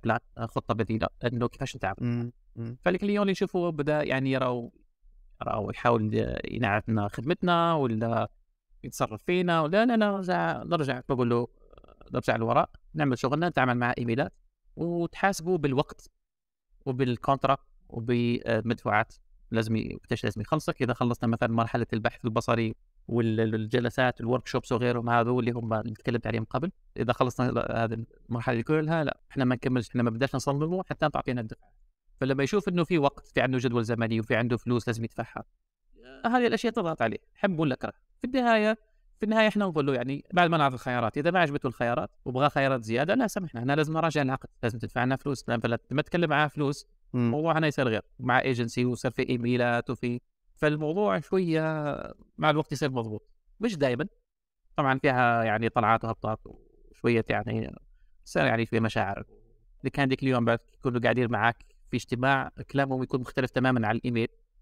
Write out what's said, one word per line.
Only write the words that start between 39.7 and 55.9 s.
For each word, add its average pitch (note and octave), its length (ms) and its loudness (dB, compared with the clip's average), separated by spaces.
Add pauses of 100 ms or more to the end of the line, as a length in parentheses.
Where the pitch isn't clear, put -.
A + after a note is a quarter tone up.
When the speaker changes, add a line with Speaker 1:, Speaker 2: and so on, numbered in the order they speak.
Speaker 1:
له C#3 80 2
يعني B2+ 380 -4
بعد F3 180 4
ما E3 80 4
نعرف C#3 160 4
الخيارات، B2 440 -2
إذا D#3 120 0
ما F#3 100 2
عجبته C#3+ 260 0
الخيارات C3 440 -2 (140)
وبغى C3 240 2
خيارات C3+ 360 2
زيادة، C3 300 0
لا B3 120 2
سامحنا، E3+ 340 -8
إحنا C#3 160 0
لازم D#3 160 2
نراجع D#3+ 300 0
العقد، C3 260 -2 (140)
لازم A#2+ 160 -2
تدفع B2 260 -2
لنا C3 120 2
فلوس، C3+ 320 -6
لأن A#2 120 0
فلا-، A#2+ 180 0 (120)
ما C#3 120 0
تكلم E3+ 280 0
معاه D3+ 160 4
فلوس، C#3+ 400 -4 (260)
Speaker 2:
مم. B2+ 80 0
Speaker 1:
الموضوع D3+ 380 2
هنا D#3+ 80 2
يصير C#3 220 0
غير A2 140 0 (160)
مع B2 220 2
ايجنسي B2 440 0
ويصير B2 260 -2
في - 180 -4
ايميلات A#2+ 640 0
وفي، A#2+ 300 -4 (360)
فالموضوع D#3+ 640 0
شوية E3 400 0 (800)
مع D3+ 120 4
الوقت D3+ 220 0
يصير C#3 180 -2
مضبوط، A2+ 380 -6 (320)
مش G#3+ 160 0
دايمًا، C3+ 300 0 (720)
طبعًا C3+ 220 2
فيها B2 460 4
يعني A2 240 2
طلعات A2+ 360 2